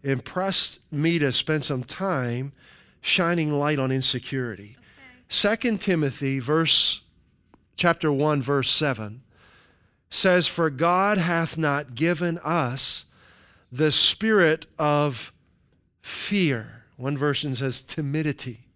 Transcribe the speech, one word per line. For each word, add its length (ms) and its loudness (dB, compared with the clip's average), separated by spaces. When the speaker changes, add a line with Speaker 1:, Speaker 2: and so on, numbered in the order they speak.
Speaker 1:
impressed 760 -2
me 260 2
to 140 2
spend 320 -2
some 200 -4
time 680 -4
shining 520 2
light 260 2
on 120 0
insecurity. 840 -4
Speaker 2:
Okay. 300 -20
Speaker 1:
Second 520 0
Timothy 580 0
verse, 640 0
chapter 360 2
one, 300 2
verse 280 0
seven 520 -2
says, 380 4
"For 220 0
God 480 2
hath 400 0
not 380 -2
given 480 0
us 640 -2
the 200 2
spirit 760 4
of 540 0
fear." 800 -2
One 200 -4
version 380 0
says 260 -4
timidity. 960 -6